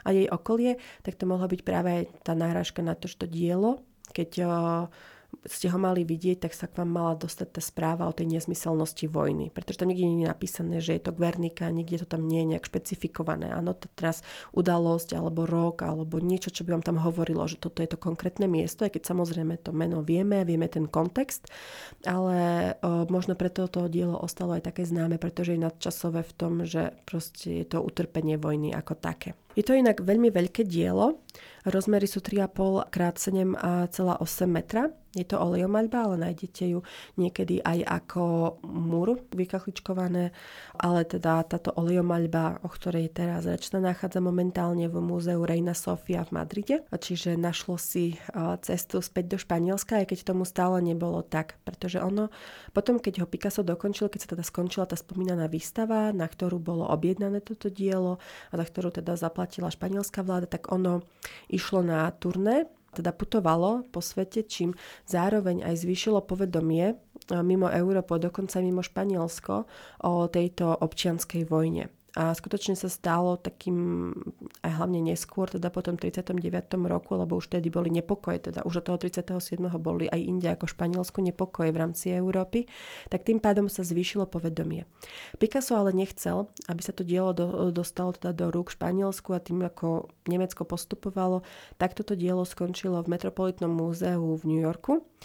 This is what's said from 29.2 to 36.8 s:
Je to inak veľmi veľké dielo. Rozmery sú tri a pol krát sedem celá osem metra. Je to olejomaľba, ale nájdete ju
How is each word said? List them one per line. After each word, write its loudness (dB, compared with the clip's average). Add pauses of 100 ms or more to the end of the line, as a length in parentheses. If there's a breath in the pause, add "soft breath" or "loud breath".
Je 2
to 6
inak 6
veľmi 6
veľké 2
dielo. 4 (420 loud breath)
Rozmery 4
sú -4
tri 0
a 2
pol 2
krát 0
sedem 2 (400)
celá 2
osem 0
metra. 2 (240)
Je -4
to 0
olejomaľba, 2
ale 2
nájdete -2
ju 0 (400 loud breath)